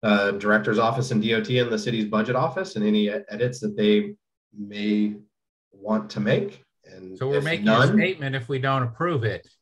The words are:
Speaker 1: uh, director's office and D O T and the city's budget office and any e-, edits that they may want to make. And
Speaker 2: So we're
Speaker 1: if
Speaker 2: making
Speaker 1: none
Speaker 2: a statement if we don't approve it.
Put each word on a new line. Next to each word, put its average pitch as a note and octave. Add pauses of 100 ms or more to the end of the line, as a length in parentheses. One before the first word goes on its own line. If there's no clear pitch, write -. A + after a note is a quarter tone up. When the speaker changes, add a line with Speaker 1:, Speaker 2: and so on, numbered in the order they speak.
Speaker 1:
uh, G2+
director's G#2
office A2+
and G#2
D A2+
O A2
T B2
and A#2+
the A2
city's A2
budget A2
office D#3+
and G#2+
any G#2+
e-, G#2
edits A2+
that G#2
they G#2 (360)
may G#2 (560)
want G#2
to -
make. - (200)
And F#2
Speaker 2:
So B2+
we're C#3+
Speaker 1:
if C#3+
Speaker 2:
making G#2
Speaker 1:
none A#2+
Speaker 2:
a -
statement F3+
if B2
we C3+
don't C3+
approve C3
it. G#2 (160)